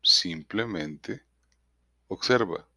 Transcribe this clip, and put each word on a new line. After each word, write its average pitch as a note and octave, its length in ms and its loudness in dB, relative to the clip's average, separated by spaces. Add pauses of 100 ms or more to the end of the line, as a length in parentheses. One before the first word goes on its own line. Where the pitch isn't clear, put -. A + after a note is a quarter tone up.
simplemente E2+ 1200 -2 (840)
observa. G#2 680 0